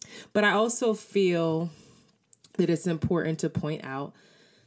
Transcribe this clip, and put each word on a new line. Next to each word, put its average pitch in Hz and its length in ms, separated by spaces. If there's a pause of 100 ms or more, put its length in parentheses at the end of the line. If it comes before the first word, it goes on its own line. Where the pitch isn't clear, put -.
(320)
but 208 140
I 202 60
also 226 420
feel 170 800 (840)
that 170 120
it's 170 180
important 160 520
to 160 100
point 151 340
out 135 300 (540)